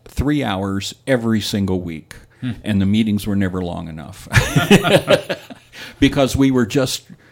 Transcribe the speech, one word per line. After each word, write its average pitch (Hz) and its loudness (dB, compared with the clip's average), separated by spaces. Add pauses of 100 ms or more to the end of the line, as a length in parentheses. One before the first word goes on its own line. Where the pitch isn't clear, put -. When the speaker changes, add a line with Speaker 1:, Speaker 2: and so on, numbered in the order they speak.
Speaker 1:
three 143 -2
hours 98 -4 (120)
every 113 2
single 95 -2
week. 82 -12 (280)
Speaker 2:
Hmm. 123 -6 (100)
Speaker 1:
And 101 0
the 95 2
meetings 104 2
were 101 -2
never 92 -2
long 85 -8
enough 78 -14
<laughs> - 0
because 135 2
we 135 4
were 123 2
just 131 -2 (260)